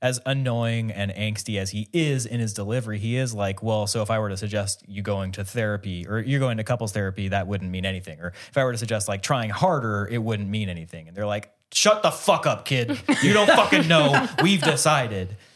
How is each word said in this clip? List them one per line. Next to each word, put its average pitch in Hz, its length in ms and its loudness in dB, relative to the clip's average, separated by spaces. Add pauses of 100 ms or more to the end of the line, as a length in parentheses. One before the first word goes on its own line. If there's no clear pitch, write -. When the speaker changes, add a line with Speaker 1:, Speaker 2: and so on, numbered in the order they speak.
Speaker 1:
As 127 240 -2
annoying 117 680 0
and 101 180 -4
angsty 107 480 -4
as 98 120 -2
he 107 220 -6
is 143 320 0
in 117 140 -4
his 110 160 -2
delivery, 107 460 -4
he 113 160 -2
is 127 180 -2
like, 98 260 -2
"Well, 110 280 0
so 113 120 -2
if 107 120 -2
I 110 80 0
were 107 80 -2
to 95 80 -4
suggest 101 500 -4
you 98 160 -10
going 98 300 -2
to 101 100 -8
therapy 98 640 -4
or 110 140 -2
you're 131 180 0
going 123 200 0
to 107 40 -4
couples 110 300 -4
therapy, 98 340 -4
that 95 220 -2
wouldn't 95 240 -4
mean 92 120 -4
anything." 92 360 -6
Or 87 80 -8 (200)
if - 80 -20
I 139 60 4
were 131 80 2
to 117 80 -4
suggest, 110 300 -4
like, 98 120 -4
trying 117 300 -2
harder, 113 580 0
it 120 140 -4
wouldn't 107 260 -2
mean 104 200 -2
anything. 82 400 -10
And 87 80 -20
they're 104 100 -4
like, 104 240 -4 (220)
"Shut 214 320 4
the 160 80 4
fuck - 340 2
up, 113 200 0
kid. 131 300 0 (240)
You 190 120 6
don't 208 160 6
fucking 202 400 6
know. 151 460 6
Speaker 2:
<laughs> - 100 2
Speaker 1:
We've 196 180 4
decided." 117 720 2 (200)